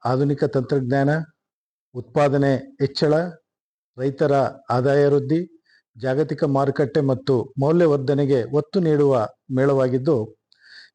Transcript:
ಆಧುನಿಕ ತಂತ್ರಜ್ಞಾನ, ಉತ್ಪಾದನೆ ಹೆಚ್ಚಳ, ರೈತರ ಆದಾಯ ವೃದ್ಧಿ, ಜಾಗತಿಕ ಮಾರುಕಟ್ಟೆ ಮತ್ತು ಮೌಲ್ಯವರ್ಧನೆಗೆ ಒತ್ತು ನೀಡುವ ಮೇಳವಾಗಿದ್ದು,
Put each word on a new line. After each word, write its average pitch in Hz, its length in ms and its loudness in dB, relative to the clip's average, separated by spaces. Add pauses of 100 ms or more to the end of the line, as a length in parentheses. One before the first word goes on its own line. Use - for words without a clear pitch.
ಆಧುನಿಕ 139 380 0
ತಂತ್ರಜ್ಞಾನ, 139 680 0 (840)
ಉತ್ಪಾದನೆ 139 640 0
ಹೆಚ್ಚಳ, 143 580 -2 (840)
ರೈತರ 139 340 0 (360)
ಆದಾಯ 139 380 2
ವೃದ್ಧಿ, 147 420 0 (480)
ಜಾಗತಿಕ 139 460 -4
ಮಾರುಕಟ್ಟೆ 139 580 0
ಮತ್ತು 131 580 0
ಮೌಲ್ಯವರ್ಧನೆಗೆ 143 840 2
ಒತ್ತು 147 360 -4
ನೀಡುವ 143 500 2 (220)
ಮೇಳವಾಗಿದ್ದು, 131 880 0 (580)